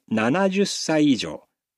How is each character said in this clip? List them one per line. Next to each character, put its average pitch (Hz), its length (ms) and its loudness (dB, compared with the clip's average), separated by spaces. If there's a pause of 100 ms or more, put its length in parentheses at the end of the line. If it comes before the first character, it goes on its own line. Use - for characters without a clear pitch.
七 131 420 0
十 190 160 0
歳 151 460 0
以 113 60 2
上、 95 260 -8 (340)